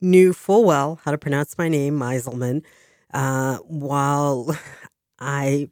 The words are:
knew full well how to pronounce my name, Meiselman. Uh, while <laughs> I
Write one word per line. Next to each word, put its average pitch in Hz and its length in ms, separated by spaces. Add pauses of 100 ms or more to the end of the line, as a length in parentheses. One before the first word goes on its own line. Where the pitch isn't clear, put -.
knew 185 320
full 208 300
well 156 400
how 147 80
to 147 60
pronounce 143 400
my 170 120
name, 147 280
Meiselman. 123 640 (500)
Uh, 135 440
while 143 960 (320)
<laughs> - 320
I 139 520